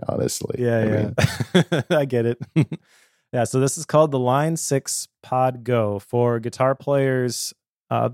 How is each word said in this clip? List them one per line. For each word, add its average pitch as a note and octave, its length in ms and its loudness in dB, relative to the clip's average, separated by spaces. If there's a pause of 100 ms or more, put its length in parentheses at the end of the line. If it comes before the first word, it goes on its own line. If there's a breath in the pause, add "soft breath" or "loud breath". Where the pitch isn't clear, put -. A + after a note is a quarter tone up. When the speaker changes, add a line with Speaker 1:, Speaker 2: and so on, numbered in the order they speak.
Speaker 1:
honestly. - 560 -4
Speaker 2:
Yeah, A#2 140 0
Speaker 1:
I A2 80 0
Speaker 2:
yeah. - 840 0
Speaker 1:
mean D3 180 0
Speaker 2:
<laughs> E3+ 80 2
I C#3+ 80 2
get A#2+ 220 0
it. A#2+ 120 -2 (160)
<laughs> D#3+ 240 0 (540 soft breath)
Yeah, A#2+ 100 0
so C3 160 0
this C3+ 180 0
is D#3+ 80 -12
called D3+ 260 4
the C3+ 80 0
Line C#3 360 2
six - 540 -4 (120)
Pod B2+ 440 -2
Go. G#2+ 340 0
For A#2+ 400 0
guitar C3 360 0
players, C3 800 0 (360)
uh, A#2 240 0